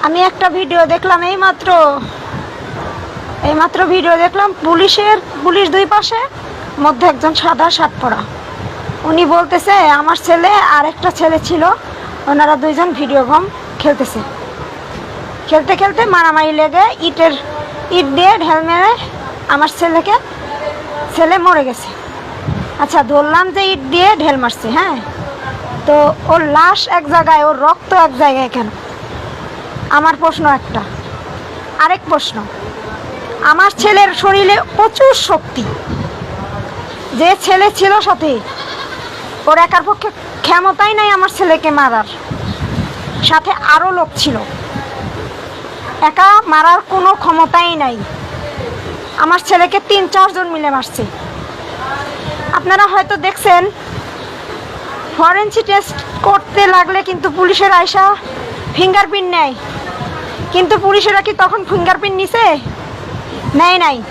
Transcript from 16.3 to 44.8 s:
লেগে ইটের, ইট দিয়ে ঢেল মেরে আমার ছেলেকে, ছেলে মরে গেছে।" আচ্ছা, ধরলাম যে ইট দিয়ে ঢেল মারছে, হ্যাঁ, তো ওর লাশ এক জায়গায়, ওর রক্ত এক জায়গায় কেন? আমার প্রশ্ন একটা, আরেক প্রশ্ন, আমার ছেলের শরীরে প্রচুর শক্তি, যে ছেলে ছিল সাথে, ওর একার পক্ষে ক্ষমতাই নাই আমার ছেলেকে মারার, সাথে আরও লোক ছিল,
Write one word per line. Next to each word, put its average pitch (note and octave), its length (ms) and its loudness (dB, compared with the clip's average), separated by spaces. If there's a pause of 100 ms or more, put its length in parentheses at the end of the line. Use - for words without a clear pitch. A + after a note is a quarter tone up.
লেগে D#4 340 4 (160)
ইটের, E4 320 2 (580)
ইট F4 140 2
দিয়ে F4+ 320 4
ঢেল D#4+ 260 2
মেরে F4 280 2 (580)
আমার D4+ 200 2 (100)
ছেলেকে, E4 360 2 (1000)
ছেলে E4 220 4
মরে E4+ 280 4
গেছে।" B3 220 -8 (920)
আচ্ছা, D#4 240 0
ধরলাম D4 480 2
যে G4 100 -2 (120)
ইট C#4+ 80 -6 (100)
দিয়ে F4+ 240 4
ঢেল D4+ 220 0
মারছে, A#3+ 320 -4
হ্যাঁ, D#4+ 280 -2 (880)
তো D4 100 4 (320)
ওর E4 140 4
লাশ D#4+ 460 4
এক F4 220 0
জায়গায়, D#4+ 360 4
ওর D4+ 140 2
রক্ত E4 340 0
এক D#4+ 240 4
জায়গায় C4 320 2
কেন? A3+ 180 -4 (1200)
আমার D4+ 260 2
প্রশ্ন D#4+ 300 0
একটা, C4+ 360 0 (960)
আরেক E4+ 300 2
প্রশ্ন, C#4+ 280 0 (1080)
আমার F4 340 4
ছেলের G4 360 4
শরীরে G4 420 4 (200)
প্রচুর A4 400 6
শক্তি, - 480 -2 (1500)
যে E4+ 280 4
ছেলে F#4+ 340 4
ছিল G4 260 4
সাথে, D#4 380 0 (1040)
ওর D#4 120 6
একার E4+ 260 4
পক্ষে G4+ 260 -2 (320)
ক্ষমতাই F#4+ 520 2
নাই G#4+ 160 2
আমার G4 280 2
ছেলেকে D#4+ 340 2
মারার, A#3+ 380 2 (1120)
সাথে D#4+ 280 2
আরও D#4+ 400 2
লোক E4+ 260 0
ছিল, C#4+ 180 -2 (1700)